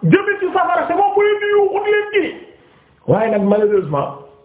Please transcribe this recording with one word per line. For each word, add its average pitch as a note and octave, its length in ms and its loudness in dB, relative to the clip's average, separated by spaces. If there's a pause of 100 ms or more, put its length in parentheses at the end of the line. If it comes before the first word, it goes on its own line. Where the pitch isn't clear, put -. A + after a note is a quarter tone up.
jëme G4 380 2
ci G4 140 -4
safara F4+ 340 0
c'est E4+ 80 -2
bon G4+ 200 2
bu G4+ 80 2
leen G#4 180 2
di G#4 60 -4
yuuxu G4+ 380 2
di G#4 60 -2
leen G#4 200 0
kii G4+ 200 0 (760)
waaye G#3+ 220 2
nag G#3 120 0
malheureusement G3 680 0 (340)